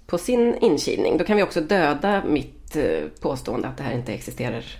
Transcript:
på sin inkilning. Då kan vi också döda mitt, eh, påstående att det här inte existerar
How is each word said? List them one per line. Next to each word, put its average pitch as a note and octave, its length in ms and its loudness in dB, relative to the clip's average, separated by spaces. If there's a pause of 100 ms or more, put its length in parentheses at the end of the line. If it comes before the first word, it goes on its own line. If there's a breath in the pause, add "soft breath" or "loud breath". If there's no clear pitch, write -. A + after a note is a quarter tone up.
på - 120 -2
sin A#3+ 420 2
inkilning. - 580 2
Då F3 60 0
kan G#3 120 2
vi G3+ 60 6
också F3 180 0
döda F3+ 640 2
mitt, - 520 -4
eh, C#3+ 80 0 (360)
påstående - 480 -4
att B2+ 80 -10
det C#3+ 60 -10
här A#2+ 120 -6
inte A#2+ 200 -4
existerar A#2 500 -8 (160)